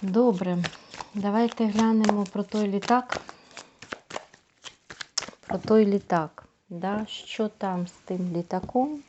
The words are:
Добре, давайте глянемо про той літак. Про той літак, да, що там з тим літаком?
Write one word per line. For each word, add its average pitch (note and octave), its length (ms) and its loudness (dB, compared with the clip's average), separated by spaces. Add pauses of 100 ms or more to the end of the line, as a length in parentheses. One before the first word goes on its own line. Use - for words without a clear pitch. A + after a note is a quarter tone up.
Добре, F#3+ 560 2 (560)
давайте G#3+ 520 0
глянемо G#3+ 600 4
про G3 160 -4
той G#3 260 -2
літак. A#3+ 480 0 (2250)
Про G3 120 -4
той G#3+ 280 6
літак, F3+ 580 0 (240)
да, F#3+ 380 -4
що - 420 -6
там F#3 380 -4
з F3+ 60 -12
тим F3+ 400 -6
літаком? B3 760 -2